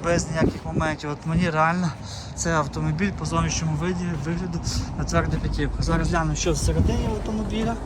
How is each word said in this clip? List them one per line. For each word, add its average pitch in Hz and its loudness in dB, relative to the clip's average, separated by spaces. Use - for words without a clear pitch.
без 170 2
ніяких 160 0
моментів. 156 -2
От 147 -8
мені 170 2
реально 165 2
це 165 0
автомобіль 156 0
по 160 -4
зовнішньому 160 0
виді-, 170 -2
вигляду 170 -2
на 151 -2
тверду 160 2
п'ятірку. 147 0
Зараз 160 2
гляну, 160 2
що 170 0
всередині 226 2
автомобіля. 220 -2